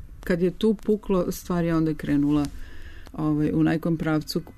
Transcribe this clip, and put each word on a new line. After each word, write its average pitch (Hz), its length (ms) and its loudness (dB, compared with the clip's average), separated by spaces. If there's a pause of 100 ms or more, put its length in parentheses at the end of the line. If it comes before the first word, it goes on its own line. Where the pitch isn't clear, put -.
(200)
Kad 175 220 0
je 180 80 4
tu 214 240 2
puklo, 196 580 0
stvar 175 320 -2
je 170 120 2
onda 160 180 2
krenula, 143 520 2 (680)
ovaj, 151 420 0
u 160 80 4
nekom 160 340 2
pravcu 156 460 -2 (160)